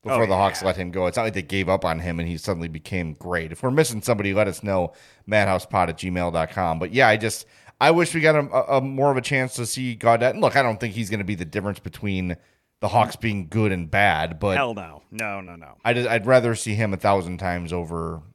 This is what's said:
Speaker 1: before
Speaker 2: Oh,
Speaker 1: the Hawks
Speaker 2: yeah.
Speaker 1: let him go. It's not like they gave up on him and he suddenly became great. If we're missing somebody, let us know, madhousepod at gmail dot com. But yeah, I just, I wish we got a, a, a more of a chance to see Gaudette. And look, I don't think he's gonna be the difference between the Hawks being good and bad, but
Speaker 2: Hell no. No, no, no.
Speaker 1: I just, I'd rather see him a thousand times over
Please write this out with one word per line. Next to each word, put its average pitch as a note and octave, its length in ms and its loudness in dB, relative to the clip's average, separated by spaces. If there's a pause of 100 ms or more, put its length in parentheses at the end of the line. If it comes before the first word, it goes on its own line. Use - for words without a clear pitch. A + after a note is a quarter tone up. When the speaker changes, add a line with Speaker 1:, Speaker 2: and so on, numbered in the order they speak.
Speaker 1:
before A#2 220 0
Speaker 2:
Oh, G#2+ 40 2
Speaker 1:
the F#2+ 80 2
Hawks F#2+ 260 2
Speaker 2:
yeah. F#2+ 60 0
Speaker 1:
let F2+ 80 2
him F2+ 160 -6
go. F#2 160 0
It's F2 80 -2
not A#2+ 80 0
like A2 100 -2
they G2 80 -2
gave F2+ 280 -2
up F#2+ 160 2
on E2 140 0
him E2+ 200 -4
and E2 80 -2
he E2+ 100 -6
suddenly E2+ 300 -4
became D#2+ 460 -6
great. E2 400 -6
If - 100 -12
we're B2+ 80 0
missing C3 300 2
somebody, G#2 320 0
let G2+ 160 4
us - 140 -8
know, F#2 280 0 (380)
madhousepod F#2+ 600 2
at D#2+ 80 -8
gmail F2+ 360 -2
dot D#2+ 180 -2
com. E2+ 260 -2
But E2+ 160 -6
yeah, B2+ 140 6
I G#2+ 80 8
just, G#2+ 300 -4 (340)
I C#3+ 120 6
wish E3 220 2
we E3 60 -2
got D#3 160 6
a, C#3+ 180 0
a, C3 260 2
a - 20 0
more C3+ 300 0
of C3+ 60 2
a B2+ 40 -2
chance C3 340 -2
to A#2+ 100 -4
see B2+ 300 -6
Gaudette. A#2 360 4
And - 100 -4
look, C3 160 4
I C#3 40 6
don't A#2 180 2
think A2+ 140 -4
he's G#2+ 160 -4
gonna G2+ 140 -2
be G2 120 -2
the F2 100 -6
difference G2 340 -4
between F#2 560 -4 (460)
the G#2 80 -2
Hawks A2+ 260 2
being G2+ 320 -4
good G#2+ 240 0
and F2 180 -4
bad, E2 520 2
but G2 160 0
Speaker 2:
Hell A#2+ 160 -2
no. E2 360 -14
No, G#2 300 -8
no, F2 160 -16
no. D#2 300 -20
Speaker 1:
I A#2+ 80 2
just, A#2+ 160 0
I'd A2 160 0
rather B2 280 6
see G#2+ 220 -4
him G#2+ 180 0
a F#2 40 -4
thousand F2+ 400 0
times F2 340 -4
over E2 500 -6 (140)